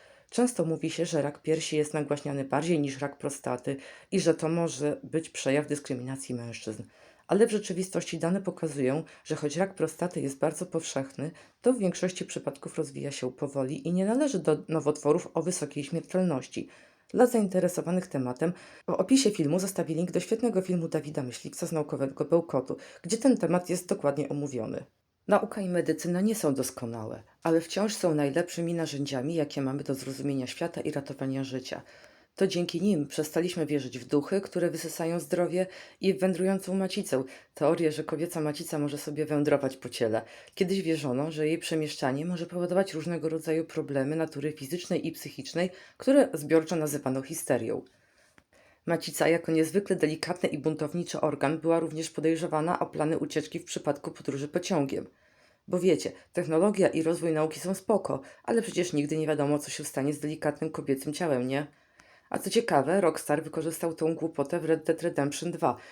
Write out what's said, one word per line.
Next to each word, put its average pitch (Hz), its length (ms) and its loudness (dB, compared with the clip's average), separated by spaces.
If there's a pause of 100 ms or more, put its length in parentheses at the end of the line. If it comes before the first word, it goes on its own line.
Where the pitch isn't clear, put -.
(300)
Często 240 360 2
mówi 160 240 -2
się, 165 160 -2
że 160 160 0
rak 147 200 -4
piersi 156 360 0
jest 151 160 2
nagłaśniany 143 500 -2
bardziej 151 360 2
niż 135 200 -2
rak 143 180 -6
prostaty 135 600 -4 (340)
i 196 80 2
że 160 140 6
to 160 160 -2
może 147 540 0
być 160 260 -4
przejaw 143 380 0
dyskryminacji 135 680 -6
mężczyzn. 117 480 -8 (440)
Ale 208 200 6
w 226 40 -6
rzeczywistości 185 680 -4
dane 170 240 0
pokazują, 151 640 -2 (200)
że 160 120 -4
choć 147 220 -4
rak 190 180 0
prostaty 160 460 -2
jest 139 160 -4
bardzo 156 280 -2
powszechny, 139 680 -4 (300)
to 254 120 6
w 240 60 -4
większości 180 460 0
przypadków - 520 -8
rozwija 139 340 -4
się 127 200 -4
powoli 139 560 -4
i 175 60 0
nie 185 120 2
należy 254 340 2
do 151 180 4 (100)
nowotworów 151 640 2
o 165 80 0
wysokiej 151 420 -4
śmiertelności. 165 840 -2 (420)
Dla 240 160 6
zainteresowanych 185 840 2
tematem 135 460 -2 (340)
w 180 40 0
opisie 226 400 4
filmu 165 280 2
zostawię 180 360 -2
link 170 160 0
do 190 80 0
świetnego 220 420 0
filmu 180 260 0
Dawida 147 360 -2
Myśliksa 139 440 -8
z 165 40 -12
Naukowego 151 540 -2
Bełkotu, 165 520 2 (240)
gdzie - 160 -2
ten 262 200 6
temat 175 320 2
jest 175 180 -2
dokładnie 143 420 0
omówiony. 131 540 -4 (440)
Nauka 202 340 2
i 185 80 -4
medycyna 170 520 0
nie 214 140 2
są 151 180 2
doskonałe, 117 720 -6 (200)
ale 165 180 6
wciąż 208 340 -2
są 165 200 2
najlepszymi 170 580 0
narzędziami, 143 600 -2
jakie 143 260 -2
mamy 135 220 -2
do 135 120 -2
zrozumienia 135 520 -4
świata - 340 -6
i 151 100 -4
ratowania 135 520 -4
życia. 131 380 -6 (540)
To 196 120 4
dzięki 170 340 -2
nim 175 260 2
przestaliśmy 165 580 -2
wierzyć 131 340 -2
w 120 60 -14
duchy, 147 360 2
które 175 280 -2
wysysają 165 500 -4
zdrowie 175 480 0 (340)
i 185 120 4
w - 60 -6
wędrującą 185 560 2
macicę, 185 480 0 (300)
teorię, 160 380 4
że 151 120 -4
kobieca 165 380 -2
macica 151 380 -2
może 147 180 0
sobie 151 280 -4
wędrować 147 520 2
po - 120 -10
ciele. 110 320 0 (340)
Kiedyś 190 260 2
wierzono, 151 500 0
że 151 160 0
jej 160 100 2
przemieszczanie 151 680 -2
może 175 200 -4
powodować 180 480 0
różnego 160 360 -2
rodzaju 160 360 0
problemy 139 500 -2
natury 156 360 -2
fizycznej 156 560 -4
i - 40 -4
psychicznej, 165 580 -4 (280)
które 277 360 6
zbiorczo 160 420 4
nazywano 143 460 0
histerią. 117 600 -2 (1040)
Macica 165 420 0
jako 165 240 2
niezwykle 170 440 2
delikatny 156 540 0
i 151 80 -4
buntowniczy 156 640 -2
organ 147 380 2
była 165 200 4
również 156 300 -4
podejrzewana 160 720 2
o 165 60 0
plany 156 320 0
ucieczki - 420 -4
w - 60 -12
przypadku - 460 -4
podróży 139 360 -6
pociągiem. 165 600 0 (600)
Bo 180 120 0
wiecie, 170 320 4 (220)
technologia 175 540 4
i 160 160 0
rozwój 165 280 0
nauki 156 280 0
są 185 140 -2
spoko, 185 480 0 (220)
ale 233 180 2
przecież 175 320 -2
nigdy 147 240 0
nie 156 100 0
wiadomo, 147 320 2
co - 120 -8
się 156 120 -8
stanie 143 300 -2
z 147 60 -8
delikatnym 151 500 -2
kobiecym 143 440 -2
ciałem, 135 340 0
nie? 143 200 0 (640)
A - 100 -2
co 190 100 -6
ciekawe, 185 520 4
Rockstar 151 420 2
wykorzystał 160 500 -4
tą 160 220 0
głupotę 160 440 -2
w 160 60 -4
Red 160 180 2
Dead 165 180 0
Redemption 165 500 -2
dwa. 156 260 2 (140)